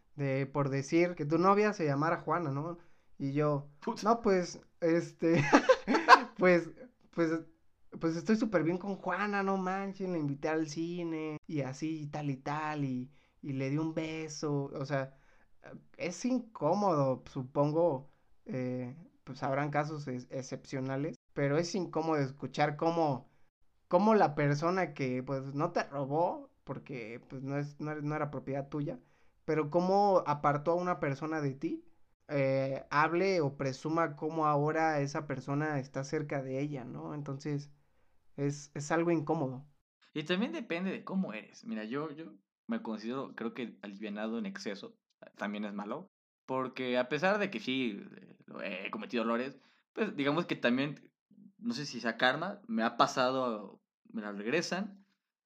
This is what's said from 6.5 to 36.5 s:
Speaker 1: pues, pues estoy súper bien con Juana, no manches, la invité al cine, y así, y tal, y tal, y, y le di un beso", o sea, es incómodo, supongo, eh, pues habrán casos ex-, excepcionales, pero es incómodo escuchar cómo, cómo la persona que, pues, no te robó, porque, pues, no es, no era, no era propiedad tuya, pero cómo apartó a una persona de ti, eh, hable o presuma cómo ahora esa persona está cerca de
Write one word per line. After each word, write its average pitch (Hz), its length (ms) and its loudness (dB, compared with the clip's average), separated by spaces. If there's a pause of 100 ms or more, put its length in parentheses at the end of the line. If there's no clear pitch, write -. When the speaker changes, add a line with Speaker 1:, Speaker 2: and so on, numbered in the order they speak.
Speaker 1:
pues, 165 200 2 (680)
pues 165 160 0
estoy 214 220 2
súper 214 260 4
bien 170 160 2
con 196 160 -6
Juana, 196 480 -2
no 190 140 2
manches, 190 520 -2
la 175 80 0
invité 143 320 -2
al 156 180 2
cine, 160 720 -4 (100)
y 151 140 -2
así, 151 420 -4
y 147 40 -8
tal, 147 240 -4
y 131 60 -4
tal, 151 460 -4
y, 127 280 -4 (320)
y 143 100 -6
le 135 160 -2
di 143 80 0
un 160 160 0
beso", 156 800 -4
o 143 120 -6
sea, 135 300 -4 (840)
es 175 280 -6
incómodo, 170 1080 2
supongo, 147 800 2 (360)
eh, 127 500 -4 (280)
pues - 200 -12
habrán 139 280 0
casos 147 360 -2
ex-, 127 240 -6
excepcionales, 135 840 -4 (180)
pero 143 240 2
es 170 180 -2
incómodo 160 440 0
escuchar 143 580 -2
cómo, 160 520 0 (580)
cómo 208 280 6
la 156 200 6
persona 151 580 2
que, 127 300 -2
pues, 135 320 -4
no 151 160 0
te 208 120 0
robó, 151 640 -2 (140)
porque, 120 640 -10
pues, 131 140 -10
no 139 140 -4
es, 147 220 -6
no 151 120 -6
era, 151 100 -6
no 147 140 -2
era 147 160 -2
propiedad 139 380 -6
tuya, 151 300 -4 (460)
pero 156 240 0
cómo 185 580 6
apartó 147 440 2
a 170 40 4
una 180 240 0
persona 156 420 -2
de 139 140 0
ti, 170 280 -4 (460)
eh, 135 600 0
hable 170 520 4
o 143 160 0
presuma 156 600 0
cómo 160 300 -2
ahora 151 540 2
esa 147 260 -2
persona 143 520 -2
está 135 240 -6
cerca 147 400 -2
de 131 160 -4